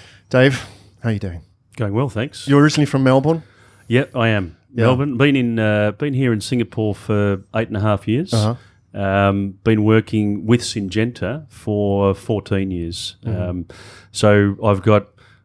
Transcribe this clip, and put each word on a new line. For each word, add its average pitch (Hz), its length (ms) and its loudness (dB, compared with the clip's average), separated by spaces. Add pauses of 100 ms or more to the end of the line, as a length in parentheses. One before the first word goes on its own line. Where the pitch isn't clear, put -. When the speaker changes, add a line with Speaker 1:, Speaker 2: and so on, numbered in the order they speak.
(300)
Speaker 1:
Dave, 135 360 2 (340)
how 117 100 -2
are - 20 0
you 101 80 -4
doing? 85 220 -10 (340)
Speaker 2:
Going 101 180 -4
well, 131 140 0
thanks. 117 400 -8
Speaker 1:
You're 143 120 6
originally 147 260 4
from 135 180 0
Melbourne? 139 400 2 (420)
Speaker 2:
Yep, 131 300 0
I 113 140 2
am. 95 260 -4 (180)
Speaker 1:
Yeah. 113 120 2
Speaker 2:
Melbourne. 131 300 0
Been 139 200 2
in, 117 240 0
uh, 104 320 0
been 143 220 -6
here 127 180 0
in 107 80 -2
Singapore 113 560 -4
for 101 480 -2 (100)
eight 110 140 -2
and 110 80 -8
a 95 40 -2
half 104 280 0
years. 131 260 -2
Speaker 1:
Uh-huh. 110 220 0 (400)
Speaker 2:
Um, 98 680 0
been 110 180 2
working 107 640 0
with 120 140 4
Syngenta 113 920 -6
for 101 640 -2
fourteen 98 560 -4
years. 85 540 -8
Speaker 1:
Mm-hmm. 95 180 -4
Speaker 2:
Um, 90 240 -6 (460)
so 101 500 4
I've 101 200 0
got 104 260 2 (360)